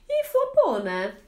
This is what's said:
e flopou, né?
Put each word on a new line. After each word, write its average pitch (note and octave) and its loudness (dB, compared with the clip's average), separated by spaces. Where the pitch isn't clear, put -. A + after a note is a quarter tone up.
e D5 -2
flopou, B4+ 2
né? F#3 -4